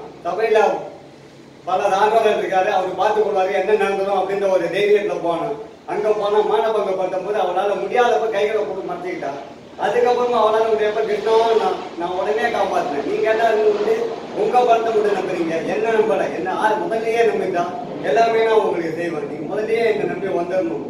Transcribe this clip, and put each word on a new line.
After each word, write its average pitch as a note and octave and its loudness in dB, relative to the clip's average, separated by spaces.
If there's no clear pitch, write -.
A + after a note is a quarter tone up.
சபையில G#3+ 2
பல F#3+ 0
ராகவர்கள் G#3+ 4
இருக்காரு, F#3 0
அவரு F#3 0
பார்த்து C#3+ 0
கொள்வாரு, G3+ 0
என்ன F#3+ 0
நடந்ததோ G3 0
அப்படின்ற G3 0
ஒரு F3 2
தைரியத்துல G3 2
போனான். E3 -4
அங்க G#3 -2
போனா G#3 0
மானபங்கப்படுத்தும் F#3+ 0
போது G3+ -2
அவளால F#3 -2
முடியாதப்ப A3 0
கைகளை G#3 0
போட்டு F3+ -6
மறைச்சிக்கிட்டா. F3 -8
அதுக்கப்புறமா A#3+ 2
அவளால A3 4
முடியாதப்ப, G#3+ 0
"கிருஷ்ணா, G#3+ 0
நான், - 0
நான் F3 -6
உடனே G#3 -2
காப்பாத்தினேன். G3 -2
நீங்க G#3+ 0
எல்லாரும் G#3+ 4
வந்து A3 0
உங்க G#3+ 2
பலத்தை A3+ 4
மட்டும் G#3 2
நம்புறீங்க, F3 -2
என்ன G#3+ 0
நம்பல, G#3 2
என்ன F#3 -4
ஆ-, G#3+ 2
முதல்லயே A3+ 0
நம்பிட்டா F#3 0
எல்லாமே A3+ 2
நான் A3 2
உங்களுக்கு E3+ 0
செய்வேன். D#3+ -4
நீங்க D3+ -8
முதல்லயே G#3+ -2
என்னை G3 2
நம்பி - -4
வந்துடணும், F3 -2